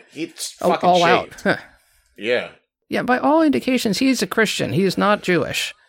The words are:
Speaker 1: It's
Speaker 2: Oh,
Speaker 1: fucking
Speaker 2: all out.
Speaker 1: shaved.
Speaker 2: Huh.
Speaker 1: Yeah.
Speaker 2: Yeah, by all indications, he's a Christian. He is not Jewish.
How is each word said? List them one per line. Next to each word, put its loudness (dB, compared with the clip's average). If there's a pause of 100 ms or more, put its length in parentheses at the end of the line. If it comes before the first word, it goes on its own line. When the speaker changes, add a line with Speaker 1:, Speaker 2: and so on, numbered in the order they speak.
(140)
Speaker 1:
It's -12
Speaker 2:
Oh, 0
Speaker 1:
fucking 2
Speaker 2:
all 4
out. 2
Speaker 1:
shaved. -20
Speaker 2:
Huh. 0 (600)
Speaker 1:
Yeah. -2 (400)
Speaker 2:
Yeah, -4
by 0
all 2
indications, 0
he's 0
a -4
Christian. -2
He 2
is 0
not 0
Jewish. -2 (160)